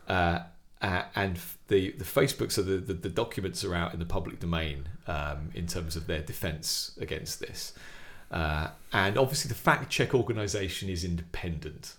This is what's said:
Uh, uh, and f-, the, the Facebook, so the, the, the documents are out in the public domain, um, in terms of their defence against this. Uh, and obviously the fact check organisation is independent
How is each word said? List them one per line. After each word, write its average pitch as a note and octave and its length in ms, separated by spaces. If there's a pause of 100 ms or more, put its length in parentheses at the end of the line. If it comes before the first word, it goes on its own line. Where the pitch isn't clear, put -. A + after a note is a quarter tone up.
Uh, F2 320 (400)
uh, F#2 220 (120)
and F#2+ 220
f-, - 220 (100)
the, G2 240
the - 120
Facebook, - 460
so G#2 120
the, F#2+ 160
the, F#2+ 160
the F#2 160
documents F#2+ 540
are F#2 100
out E2+ 180
in - 60
the E2+ 80
public - 340
domain, D#2+ 480 (180)
um, D2 480
in E2+ 120
terms E2 300
of D#2+ 100
their D#2+ 160
defence - 760
against - 400
this. - 340 (560)
Uh, D#2 380 (240)
and G2+ 260
obviously C3+ 300
the A#2 60
fact - 360
check - 240
organisation G#2 760
is F2 160
independent E2 920